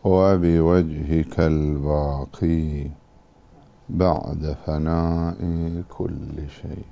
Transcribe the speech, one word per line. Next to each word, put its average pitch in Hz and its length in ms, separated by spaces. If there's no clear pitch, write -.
"وبوجهك 85 1400
الباقي 73 1500
بعد 78 640
فناء 82 720
كل 71 600
شيء". - 300